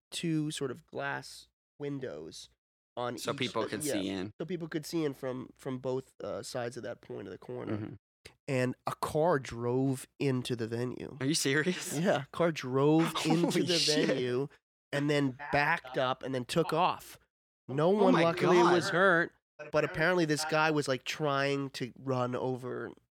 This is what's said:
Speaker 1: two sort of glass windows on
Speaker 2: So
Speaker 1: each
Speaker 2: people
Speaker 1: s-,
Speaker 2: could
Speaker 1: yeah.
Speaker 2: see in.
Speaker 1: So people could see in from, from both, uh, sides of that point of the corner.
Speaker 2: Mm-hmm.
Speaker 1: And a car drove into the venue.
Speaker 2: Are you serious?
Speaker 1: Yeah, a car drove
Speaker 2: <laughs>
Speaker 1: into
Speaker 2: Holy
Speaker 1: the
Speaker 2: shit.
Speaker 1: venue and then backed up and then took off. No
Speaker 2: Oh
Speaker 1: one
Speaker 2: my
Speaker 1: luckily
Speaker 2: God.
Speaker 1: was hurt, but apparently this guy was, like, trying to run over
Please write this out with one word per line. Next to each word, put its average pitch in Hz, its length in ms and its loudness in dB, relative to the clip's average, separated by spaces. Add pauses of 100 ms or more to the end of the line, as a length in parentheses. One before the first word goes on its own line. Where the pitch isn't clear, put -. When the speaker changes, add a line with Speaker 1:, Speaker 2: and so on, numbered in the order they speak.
(100)
Speaker 1:
two 156 400 -2
sort 139 200 -4
of 160 180 -12
glass 135 580 -8 (320)
windows 123 720 -10 (460)
on 123 200 -4
Speaker 2:
So - 160 -6
Speaker 1:
each - 60 -4
Speaker 2:
people 120 260 -2
Speaker 1:
s-, - 60 -6
Speaker 2:
could 101 140 -4
Speaker 1:
yeah. 104 80 0
Speaker 2:
see 98 160 -2
in. 98 320 -4
Speaker 1:
So 170 40 -4
people 165 240 -6
could 156 160 -6
see 165 200 -2
in 139 100 0
from, 127 420 -8
from 131 220 -6
both, 131 340 -4 (100)
uh, 98 200 -6
sides 123 340 -6
of 117 60 -10
that 110 180 -10
point 120 260 -12
of 98 60 -10
the - 60 -14
corner. 120 380 -8
Speaker 2:
Mm-hmm. 104 180 -8 (540)
Speaker 1:
And 127 260 2 (120)
a - 140 -4
car 156 380 2
drove 127 680 -2 (120)
into 131 380 0
the 113 100 -2
venue. 120 540 -6
Speaker 2:
Are 131 60 -2
you 151 80 0
serious? 143 640 0
Speaker 1:
Yeah, 151 260 2
a - 120 -16
car 170 160 2
drove 151 680 4
Speaker 2:
<laughs> - 40 -4
Speaker 1:
into 170 260 4
Speaker 2:
Holy 180 120 2
Speaker 1:
the 175 160 2
Speaker 2:
shit. 151 300 2
Speaker 1:
venue 127 400 0 (420)
and 143 200 0
then 143 260 2 (160)
backed 143 460 0
up 131 240 -2
and 131 120 -6
then 123 120 -2
took 160 260 0
off. 160 460 -2 (500)
No 147 220 2
Speaker 2:
Oh 208 140 6
Speaker 1:
one 180 100 8
Speaker 2:
my 165 80 6
Speaker 1:
luckily 170 340 4
Speaker 2:
God. 175 160 8
Speaker 1:
was 180 160 2
hurt, 170 440 4 (380)
but 151 140 2
apparently 165 400 2
this 151 220 0
guy 156 240 2
was, 147 180 2
like, 131 160 -2
trying 139 680 0
to 123 220 -8 (100)
run 127 320 0
over 120 560 -4 (220)